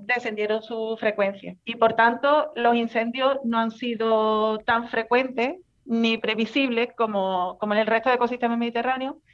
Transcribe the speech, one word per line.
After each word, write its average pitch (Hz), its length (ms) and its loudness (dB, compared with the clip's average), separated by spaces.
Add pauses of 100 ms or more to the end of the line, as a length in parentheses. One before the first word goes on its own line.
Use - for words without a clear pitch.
descendieron 220 640 -2
su 220 360 -6
frecuencia 202 640 -2
y 233 100 -8
por 226 200 2
tanto 247 600 2
los 240 220 2
incendios 240 680 -2
no 233 140 0
han 226 140 0
sido 220 880 0
tan 233 280 0
frecuentes 254 680 0 (280)
ni 226 340 2
previsibles 233 800 0
como, 190 600 -2
como 208 160 0
en 214 60 2
el 214 60 2
resto 226 240 2
de 247 60 4
ecosistemas 240 420 0
mediterráneos, 254 580 -4 (180)